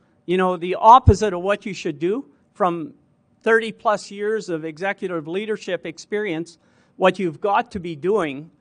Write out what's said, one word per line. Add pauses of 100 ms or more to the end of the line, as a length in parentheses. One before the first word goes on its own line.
(240)
you
know,
the
opposite
of
what
you
should
do. (280)
From (480)
thirty
plus
years
of
executive
leadership
experience, (380)
what
you've
got
to
be
doing (100)